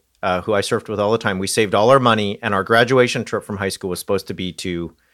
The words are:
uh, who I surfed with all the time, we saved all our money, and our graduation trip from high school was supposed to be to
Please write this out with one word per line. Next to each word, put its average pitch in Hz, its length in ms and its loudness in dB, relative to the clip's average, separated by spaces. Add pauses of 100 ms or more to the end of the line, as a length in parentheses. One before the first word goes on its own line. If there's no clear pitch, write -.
(220)
uh, 90 200 0
who 107 120 -2
I 101 80 2
surfed 110 280 -4
with 104 100 -4
all 104 120 0
the 113 60 2
time, 98 220 -2
we 95 80 -4
saved 107 260 0
all 107 160 4
our 135 100 6
money, 110 440 0
and 107 100 -2
our 95 100 0
graduation 120 640 2
trip 107 180 -6
from 104 140 -10
high 98 120 -4
school 92 200 -8
was 90 80 -6
supposed 98 300 -4
to 92 80 -8
be 90 180 -6
to 85 420 -8 (180)